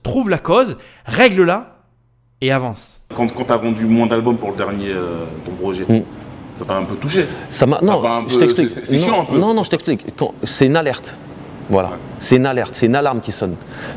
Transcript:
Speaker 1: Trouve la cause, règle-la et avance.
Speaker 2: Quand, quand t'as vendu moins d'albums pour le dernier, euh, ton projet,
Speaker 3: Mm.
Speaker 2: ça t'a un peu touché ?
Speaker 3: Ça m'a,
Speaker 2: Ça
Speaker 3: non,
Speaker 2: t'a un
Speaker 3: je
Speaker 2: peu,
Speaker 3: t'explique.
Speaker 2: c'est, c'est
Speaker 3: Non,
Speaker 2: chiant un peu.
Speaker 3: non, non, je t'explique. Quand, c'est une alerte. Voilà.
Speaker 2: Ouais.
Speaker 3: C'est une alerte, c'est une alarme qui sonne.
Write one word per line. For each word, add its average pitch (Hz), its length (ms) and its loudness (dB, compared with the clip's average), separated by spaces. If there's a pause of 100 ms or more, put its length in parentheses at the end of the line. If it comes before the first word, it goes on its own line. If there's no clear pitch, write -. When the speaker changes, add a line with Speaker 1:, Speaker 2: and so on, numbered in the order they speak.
Speaker 1:
Trouve 233 260 0
la 175 80 2
cause, 196 400 2 (280)
règle-la 190 680 2 (680)
et 131 100 2
avance. 127 500 -4 (140)
Speaker 2:
Quand, 120 180 2
quand 123 120 -4
t'as 120 120 2
vendu 110 280 0
moins 113 220 4
d'albums 113 300 2
pour 107 140 -6
le 98 60 -6
dernier, 101 320 -4
euh, 87 360 -6 (200)
ton 87 80 -10
projet, 92 340 -6
Speaker 3:
Mm. 113 140 4 (520)
Speaker 2:
ça 151 120 -12
t'a 95 100 -2
un 98 80 -2
peu 98 120 -8
touché ? 165 300 -2 (240)
Speaker 3:
Ça - 160 2
m'a, 143 140 4
Speaker 2:
Ça 170 60 2
Speaker 3:
non, 196 160 4
Speaker 2:
t'a 117 100 2
un 117 160 -2
Speaker 3:
je 123 60 -2
Speaker 2:
peu, 123 80 6
Speaker 3:
t'explique. 120 300 4
Speaker 2:
c'est, - 140 -10
c'est 135 120 2
Speaker 3:
Non, 160 60 2
Speaker 2:
chiant 202 180 2
un 147 40 0
peu. 135 120 0
Speaker 3:
non, 208 160 4
non, 220 100 2
je - 60 -6
t'explique. 156 360 -2 (120)
Quand, - 160 -2 (100)
c'est - 220 2
une 139 100 4
alerte. 151 420 -2 (520)
Voilà. 92 200 2
Speaker 2:
Ouais. 90 60 -8 (240)
Speaker 3:
C'est - 160 4
une 127 100 6
alerte, 123 300 -2
c'est 120 120 2
une 120 80 4
alarme 135 260 0
qui 107 100 -8
sonne. 92 240 -4 (420)